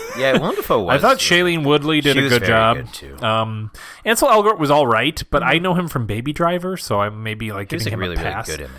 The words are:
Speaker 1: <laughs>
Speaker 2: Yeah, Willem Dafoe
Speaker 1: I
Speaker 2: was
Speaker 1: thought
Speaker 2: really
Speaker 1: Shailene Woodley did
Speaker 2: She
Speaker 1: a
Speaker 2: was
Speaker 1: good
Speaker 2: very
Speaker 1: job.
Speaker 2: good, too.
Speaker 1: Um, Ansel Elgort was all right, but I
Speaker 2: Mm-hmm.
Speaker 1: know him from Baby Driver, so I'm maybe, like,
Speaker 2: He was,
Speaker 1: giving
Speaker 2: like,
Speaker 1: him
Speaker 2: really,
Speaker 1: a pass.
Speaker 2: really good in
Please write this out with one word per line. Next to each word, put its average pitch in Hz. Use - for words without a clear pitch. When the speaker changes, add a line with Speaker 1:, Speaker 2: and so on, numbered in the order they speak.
Speaker 1:
<laughs> -
Speaker 2:
Yeah, 131
Willem 190
Dafoe 127
Speaker 1:
I 123
Speaker 2:
was 143
Speaker 1:
thought 254
Speaker 2:
really 175
Speaker 1:
Shailene 151
Woodley 147
did 139
Speaker 2:
She 135
Speaker 1:
a 139
Speaker 2:
was 139
Speaker 1:
good 120
Speaker 2:
very 107
Speaker 1:
job. 110
Speaker 2:
good, -
too. -
Speaker 1:
Um, 110
Ansel 233
Elgort 214
was 147
all 147
right, 135
but 139
I 131
Speaker 2:
Mm-hmm. 170
Speaker 1:
know 185
him 175
from 120
Baby 117
Driver, 175
so 101
I'm 107
maybe, 110
like, 101
Speaker 2:
He 160
was, 165
Speaker 1:
giving 107
Speaker 2:
like, 92
Speaker 1:
him 87
Speaker 2:
really, 85
Speaker 1:
a 98
pass. 107
Speaker 2:
really 78
good 71
in 65